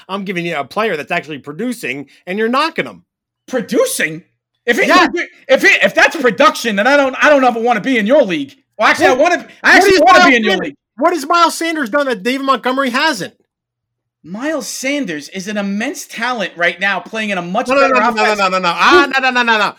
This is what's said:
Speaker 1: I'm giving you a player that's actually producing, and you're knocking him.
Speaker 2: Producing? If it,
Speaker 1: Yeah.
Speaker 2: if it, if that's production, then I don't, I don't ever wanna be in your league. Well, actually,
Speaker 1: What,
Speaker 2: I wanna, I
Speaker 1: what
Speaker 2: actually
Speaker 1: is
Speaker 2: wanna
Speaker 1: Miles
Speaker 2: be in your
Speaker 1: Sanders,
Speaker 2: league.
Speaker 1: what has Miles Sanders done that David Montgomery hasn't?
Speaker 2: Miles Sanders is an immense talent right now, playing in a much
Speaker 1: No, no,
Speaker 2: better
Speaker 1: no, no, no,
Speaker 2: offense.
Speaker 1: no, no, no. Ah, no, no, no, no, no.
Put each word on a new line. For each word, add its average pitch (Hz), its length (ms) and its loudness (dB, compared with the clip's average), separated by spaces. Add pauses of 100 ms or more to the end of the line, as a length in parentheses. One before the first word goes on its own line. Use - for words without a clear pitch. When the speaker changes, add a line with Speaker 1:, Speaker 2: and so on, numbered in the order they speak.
Speaker 1:
I'm 196 160 -8
giving 175 200 -6
you 165 100 -4
a 143 100 -4
player 202 320 -4
that's 143 140 -8
actually 147 280 -6
producing, 143 720 -8 (180)
and 185 100 -6
you're 220 120 -2
knocking 269 360 -2
him. 98 200 -18 (420)
Speaker 2:
Producing? 196 760 -4 (420)
If 233 140 0
it, - 80 2
Speaker 1:
Yeah. 330 200 4 (400)
Speaker 2:
if 269 160 4
it, 370 200 4
if - 120 2
that's 339 200 2
production, 247 600 0
then 214 120 0
I 285 100 4
don't, 262 260 0
I 285 60 4
don't 277 140 4
ever 233 160 2
wanna 226 220 0
be 247 160 0
in 202 80 0
your 269 180 4
league. 160 320 -4 (220)
Well, 226 100 2
actually, 294 220 2
Speaker 1:
What, 302 220 2
Speaker 2:
I 339 60 2
wanna, - 120 -12 (140)
I 262 120 4
Speaker 1:
what - 0 -
Speaker 2:
actually 392 180 4
Speaker 1:
is 339 80 4
Speaker 2:
wanna 359 180 6
Speaker 1:
Miles 320 100 6
Speaker 2:
be 254 60 4
in 226 80 0
your 214 80 0
Speaker 1:
Sanders, 180 160 -4
Speaker 2:
league. - 80 -12 (220)
Speaker 1:
what 330 160 0
has 277 120 -6
Miles 339 320 2
Sanders 311 320 -4
done 285 180 0
that 208 160 -4
David 262 220 -2
Montgomery 269 440 0
hasn't? 240 460 -2 (880)
Speaker 2:
Miles 240 440 -6
Sanders 240 600 -6
is 190 200 -10
an 214 80 -6
immense 208 500 -6
talent 226 480 -6
right 175 240 -2
now, 190 220 -2
playing 214 300 -6
in 185 60 -2
a - 40 -4
much 202 260 -4
Speaker 1:
No, 254 80 0
no, 277 60 4
Speaker 2:
better 269 140 2
Speaker 1:
no, 247 40 2
no, 233 160 2
no, 214 80 0
Speaker 2:
offense. 214 160 0
Speaker 1:
no, 190 80 2
no, 185 120 0
no. 180 140 0
Ah, 262 380 4
no, 269 80 0
no, 262 120 0
no, 247 120 0
no, 226 140 2
no. 196 220 -2